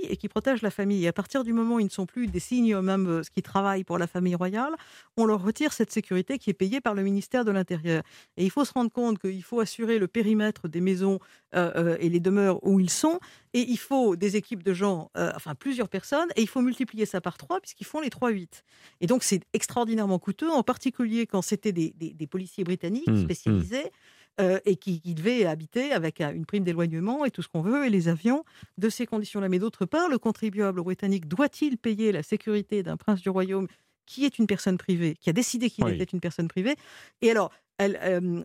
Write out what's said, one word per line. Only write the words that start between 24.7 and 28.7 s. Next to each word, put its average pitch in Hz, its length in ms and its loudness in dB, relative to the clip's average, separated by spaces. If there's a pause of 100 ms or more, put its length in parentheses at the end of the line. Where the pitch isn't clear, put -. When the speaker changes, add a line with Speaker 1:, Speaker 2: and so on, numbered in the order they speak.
Speaker 1:
qui, 175 240 -4
qui 170 140 -6
devaient 214 300 2
habiter 170 480 -2
avec 165 280 -2
un, 151 120 -2
une 165 140 -8
prime 202 180 -2
d'éloignement 175 600 0
et 254 60 0
tout - 120 -6
ce - 60 -10
qu'on 160 140 -2
veut, 262 240 2
et 247 40 2
les 180 180 4
avions, 233 360 2 (340)